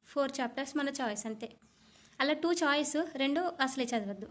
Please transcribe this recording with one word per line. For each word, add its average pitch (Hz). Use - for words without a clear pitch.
ఫోర్ 277
చాప్టర్స్ 269
మన 285
చాయిస్ 240
అంతే. 220
అలా 277
టూ 320
చాయిస్, 294
రెండు 277
అసలే 269
చదవద్దు 202